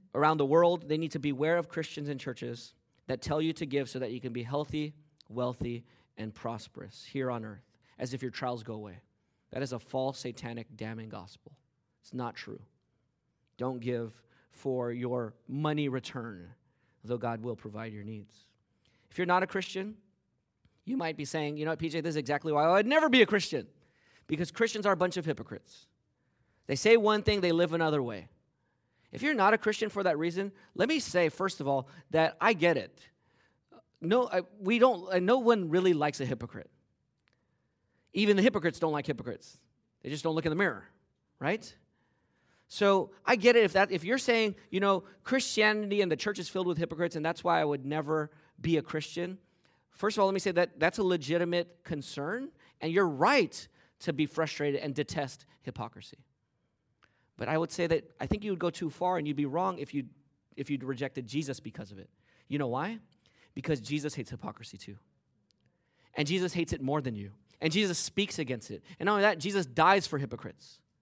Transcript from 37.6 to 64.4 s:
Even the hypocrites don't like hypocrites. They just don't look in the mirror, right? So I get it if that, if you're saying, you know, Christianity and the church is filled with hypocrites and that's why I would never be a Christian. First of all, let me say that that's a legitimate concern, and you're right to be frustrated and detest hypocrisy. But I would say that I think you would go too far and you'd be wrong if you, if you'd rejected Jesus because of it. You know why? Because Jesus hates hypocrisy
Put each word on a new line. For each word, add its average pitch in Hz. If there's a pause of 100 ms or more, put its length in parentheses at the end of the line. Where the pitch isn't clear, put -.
Even 208
the 185
hypocrites 175
don't 160
like 143
hypocrites. - (420)
They -
just 143
don't 160
look 160
in 160
the 156
mirror, 165 (540)
right? 196 (960)
So 196 (140)
I 254
get 240
it 220
if 170
that, 190
if 165
you're 233
saying, 226 (140)
you 180
know, 196 (220)
Christianity 214
and 185
the 156
church 202
is 170
filled 185
with 170
hypocrites 165
and 151
that's 170
why 170
I 156
would 139
never 151 (300)
be 165
a 143
Christian. 175 (520)
First 214
of 214
all, 196
let 190
me 190
say 190
that 170
that's 170
a 214
legitimate 170
concern, 165 (300)
and 165
you're 185
right 170 (320)
to 165
be 147
frustrated 147
and 143
detest 143 (180)
hypocrisy. 113 (1200)
But 107
I 160
would 165
say 170
that 160 (100)
I -
think 208
you 208
would 175
go 175
too 160
far 180
and 147
you'd 147
be 147
wrong 175
if 139
you, 139 (500)
if 139
you'd 139
rejected 131
Jesus 139
because 104
of 95
it. - (380)
You 143
know 143
why? 165 (540)
Because 139
Jesus 143
hates 127
hypocrisy 113